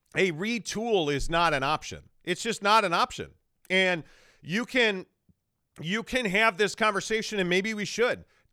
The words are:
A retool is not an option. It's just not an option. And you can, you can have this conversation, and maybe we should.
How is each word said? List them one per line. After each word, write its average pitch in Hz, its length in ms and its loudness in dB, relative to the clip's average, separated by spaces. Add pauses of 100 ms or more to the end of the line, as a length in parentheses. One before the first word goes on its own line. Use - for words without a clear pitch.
(180)
A 180 140 2
retool 202 800 -2
is 135 160 -2
not 170 240 2
an 135 80 2
option. 135 420 -4 (200)
It's 175 180 -4
just 226 220 -4
not 208 220 6
an 170 80 -2
option. 175 380 -2 (380)
And 185 360 2 (400)
you 214 200 -2
can, 214 400 0 (760)
you 196 220 -4
can 247 220 -2
have 202 320 2
this 202 180 0
conversation, 214 640 -2
and 180 100 0
maybe 190 240 0
we 208 120 -6
should. 202 380 -2 (300)